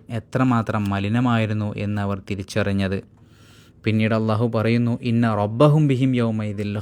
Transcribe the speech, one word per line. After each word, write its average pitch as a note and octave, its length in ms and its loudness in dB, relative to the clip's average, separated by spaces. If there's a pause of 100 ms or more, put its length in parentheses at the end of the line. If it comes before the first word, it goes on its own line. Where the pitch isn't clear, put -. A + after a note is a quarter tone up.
എത്രമാത്രം A2+ 800 0
മലിനമായിരുന്നു G#2+ 880 0
എന്ന് G#2 240 -4
അവർ G2 280 -4
തിരിച്ചറിഞ്ഞത്. G2 840 -2 (720)
പിന്നീട് A2 320 2
അള്ളാഹു A2 400 0
പറയുന്നു, A#2 460 0
"ഇന്ന A#2 340 0
റബ്ബഹും C#3+ 520 4
ബിഹിം C3 280 2
യൗമൈദിൽ G#2+ 680 -2